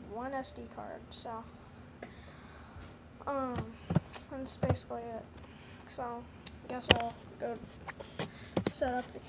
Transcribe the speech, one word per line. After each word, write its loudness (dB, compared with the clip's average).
one 0
S 2
D -6
card, -4
so, -2
um, 4
that's 0
basically 6
it. -2
So, -2
I -4
guess -2
I'll 2
go 0
set 6
up 4
the -6